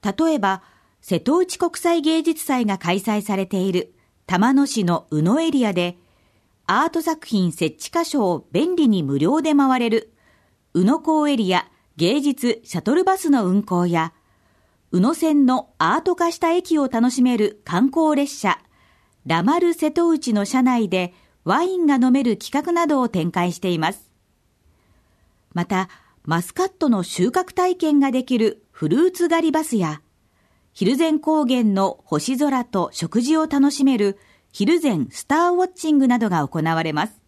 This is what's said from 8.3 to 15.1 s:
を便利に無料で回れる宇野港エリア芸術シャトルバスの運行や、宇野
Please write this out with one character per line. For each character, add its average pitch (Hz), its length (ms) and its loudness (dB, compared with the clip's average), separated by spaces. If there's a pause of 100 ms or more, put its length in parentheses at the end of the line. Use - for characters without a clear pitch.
を 165 220 -4
便 320 220 0
利 311 140 4
に 196 140 2
無 139 160 -2
料 254 240 2
で 302 120 0
回 269 260 4
れ 233 100 0
る - 240 -2 (580)
宇 180 120 2
野 262 160 2
港 311 280 0
エ 285 80 0
リ 196 180 -2
ア - 140 -2 (280)
芸 185 240 0
術 262 420 -2
シ - 160 -8
ャ - 40 -8
ト 262 120 0
ル 349 80 2
バ 381 160 0
ス 339 120 -2
の 240 160 2
運 196 180 0
行 180 220 0
や、 165 280 -2 (800)
宇 180 80 2
野 247 140 2